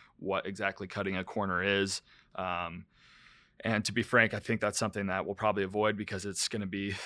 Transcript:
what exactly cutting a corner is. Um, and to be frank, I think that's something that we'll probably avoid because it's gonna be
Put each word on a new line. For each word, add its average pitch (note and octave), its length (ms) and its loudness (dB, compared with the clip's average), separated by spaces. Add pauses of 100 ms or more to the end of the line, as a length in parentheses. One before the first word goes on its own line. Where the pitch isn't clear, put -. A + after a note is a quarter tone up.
(180)
what F#2+ 280 -2
exactly G2 400 -4
cutting F#2+ 300 -2
a F#2 80 -2
corner F#2+ 380 0
is. G2 400 2 (320)
Um, F2 500 -4 (800)
and A2 220 4
to G2+ 60 -4
be A2+ 100 2
frank, A2+ 320 6
I G#2 40 -4
think A2+ 220 -2
that's G#2 180 0
something G2+ 280 -2
that F#2 180 0
we'll F#2+ 100 -4
probably G#2 280 2
avoid G#2 340 2
because G2 300 -6
it's G2 200 -2
gonna G#2 200 -4
be G2 280 -4 (120)